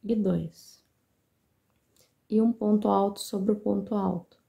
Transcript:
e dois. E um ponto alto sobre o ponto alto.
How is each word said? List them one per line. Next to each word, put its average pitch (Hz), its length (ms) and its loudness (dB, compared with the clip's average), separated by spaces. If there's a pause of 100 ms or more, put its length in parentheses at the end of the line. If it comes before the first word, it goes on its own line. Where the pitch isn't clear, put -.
e 226 120 -2
dois. 180 680 -4 (1500)
E 214 100 2
um 226 120 2
ponto 208 360 0
alto 202 320 2
sobre 202 320 -2
o 208 40 2
ponto 202 380 -4
alto. 190 440 -4 (100)